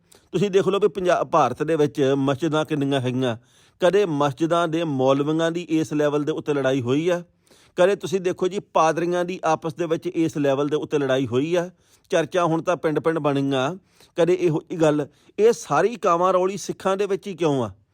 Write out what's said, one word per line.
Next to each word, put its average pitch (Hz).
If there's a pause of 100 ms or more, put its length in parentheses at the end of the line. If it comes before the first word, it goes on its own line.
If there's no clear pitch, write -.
(320)
ਤੁਸੀਂ 196
ਦੇਖ 180
ਲਓ 196
ਵੀ 196
ਪੰਜਾ-, 175
ਭਾਰਤ 139
ਦੇ 160
ਵਿੱਚ 147
ਮਸਜਿਦਾਂ 139
ਕਿੰਨੀਆਂ 139
ਹੈਗੀਆਂ, 127 (440)
ਕਦੇ 185
ਮਸਜਿਦਾਂ 160
ਦੇ 165
ਮੌਲਵੀਆਂ 143
ਦੀ 170
ਇਸ 160
ਲੈਵਲ 147
ਦੇ 147
ਉੱਤੇ 151
ਲੜਾਈ 135
ਹੋਈ 139
ਆ? 175 (540)
ਕਦੇ 185
ਤੁਸੀਂ 190
ਦੇਖੋ 180
ਜੀ 190
ਪਾਦਰੀਆਂ 175
ਦੀ 180
ਆਪਸ 160
ਦੇ 170
ਵਿੱਚ 160
ਇਸ 165
ਲੈਵਲ 143
ਦੇ 151
ਉੱਤੇ 143
ਲੜਾਈ 135
ਹੋਈ 135
ਆ? 175 (400)
ਚਰਚਾ 175
ਹੁਣ 165
ਤਾਂ 175
ਪਿੰਡ 156
ਪਿੰਡ 165
ਬਣੀਆਂ, 139 (400)
ਕਦੇ 170
ਇਹੋ 160
ਜਿਹੀ 175
ਗੱਲ। 151 (320)
ਇਹ 220
ਸਾਰੀ 196
ਕਾਵਾਂ 180
ਰੌਲੀ 185
ਸਿੱਖਾਂ 190
ਦੇ 202
ਵਿੱਚ 190
ਹੀ 196
ਕਿਉਂ 143
ਆ? 104 (240)